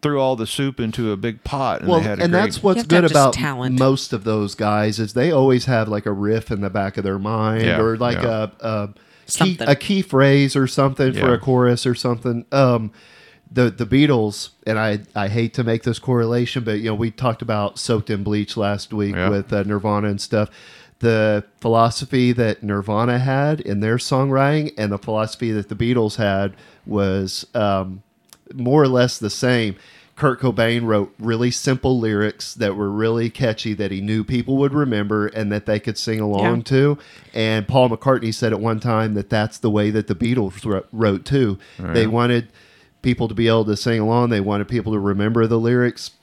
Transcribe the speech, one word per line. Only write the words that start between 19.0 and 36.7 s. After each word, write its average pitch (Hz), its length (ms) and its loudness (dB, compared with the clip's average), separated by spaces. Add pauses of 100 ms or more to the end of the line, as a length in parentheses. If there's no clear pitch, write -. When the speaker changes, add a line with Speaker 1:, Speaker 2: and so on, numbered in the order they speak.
Speaker 1:
Yeah. 92 160 0
Speaker 2:
with, 101 200 -2
uh, 101 120 0
Nirvana 104 460 -2
and 101 120 -4
stuff. 104 300 -2 (480)
The 107 440 2 (180)
philosophy 120 720 2
that 113 300 0
Nirvana 107 560 0
had 139 420 0
in 101 200 -4
their 110 160 0
songwriting 139 800 0
and 104 160 -2
the 101 60 -4
philosophy 110 540 -4
that 104 180 -4
the 107 40 -8
Beatles 117 420 0
had 98 360 0 (320)
was, 98 680 -2
um, 98 480 -2 (520)
more 135 280 4
or 139 60 6
less 123 300 2
the 104 120 -4
same. 117 460 0 (400)
Kurt 131 240 0
Cobain 117 460 0
wrote 104 320 0
really 113 320 0
simple 131 500 0
lyrics 107 540 -2
that 101 200 -2
were 101 160 -2
really 113 380 0
catchy 113 460 -2
that 98 160 -4
he 98 100 -4
knew 107 240 -2
people 127 320 -2
would 139 160 2
remember 107 540 0
and 107 260 -4
that 104 140 -4
they 107 120 0
could 107 200 -6
sing 110 220 -4
along 104 380 0
Speaker 3:
Yeah. 117 40 -6
Speaker 2:
to. 143 360 2 (360)